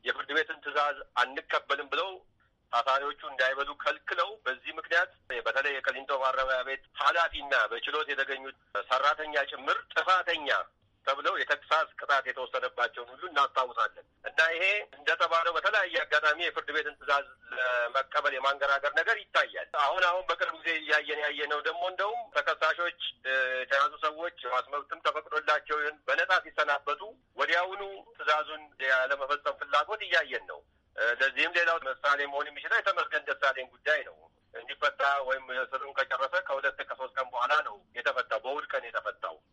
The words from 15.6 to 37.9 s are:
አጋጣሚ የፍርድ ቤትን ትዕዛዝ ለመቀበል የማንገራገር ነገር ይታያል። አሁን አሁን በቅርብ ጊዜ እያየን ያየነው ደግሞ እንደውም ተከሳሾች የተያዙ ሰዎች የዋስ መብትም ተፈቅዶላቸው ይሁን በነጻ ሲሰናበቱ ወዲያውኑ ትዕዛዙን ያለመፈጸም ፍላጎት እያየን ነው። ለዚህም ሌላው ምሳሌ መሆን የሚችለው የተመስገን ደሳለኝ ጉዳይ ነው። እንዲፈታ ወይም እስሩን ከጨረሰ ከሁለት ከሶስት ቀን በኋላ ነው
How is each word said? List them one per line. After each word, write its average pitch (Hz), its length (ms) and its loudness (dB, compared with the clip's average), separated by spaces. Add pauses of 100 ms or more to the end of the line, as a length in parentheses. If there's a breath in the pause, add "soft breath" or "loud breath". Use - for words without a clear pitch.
አጋጣሚ 151 400 2
የፍርድ 160 320 -4
ቤትን 147 240 -2
ትዕዛዝ 143 300 0 (240)
ለመቀበል 127 840 0
የማንገራገር 139 640 2
ነገር 170 220 4
ይታያል። 151 520 0 (100)
አሁን 156 240 4
አሁን 180 220 2
በቅርብ 170 300 0
ጊዜ 165 220 -6
እያየን 151 440 0
ያየነው 147 400 -2
ደግሞ 165 260 -4
እንደውም 202 340 -2 (120)
ተከሳሾች 160 680 0 (560)
የተያዙ 139 440 2
ሰዎች 160 400 -2
የዋስ 127 280 -2
መብትም 143 340 -8
ተፈቅዶላቸው 151 720 0
ይሁን 151 280 -4
በነጻ 165 260 2 (100)
ሲሰናበቱ 147 600 -2 (360)
ወዲያውኑ 180 440 0 (280)
ትዕዛዙን 151 540 -2 (200)
ያለመፈጸም 135 760 0
ፍላጎት 151 460 0
እያየን 156 440 0
ነው። 76 140 -12 (540)
ለዚህም 135 380 2
ሌላው 170 280 2
ምሳሌ 139 420 0
መሆን 143 240 -2
የሚችለው 160 300 -2
የተመስገን 170 480 0
ደሳለኝ 131 440 0
ጉዳይ 147 340 0
ነው። 82 140 -14 (360)
እንዲፈታ 131 480 -4 (220)
ወይም 131 280 -2
እስሩን 131 420 -4
ከጨረሰ 131 480 -2
ከሁለት 135 360 -2
ከሶስት 131 360 -8
ቀን 131 140 -4
በኋላ 123 260 0 (100)
ነው 110 120 -10 (180)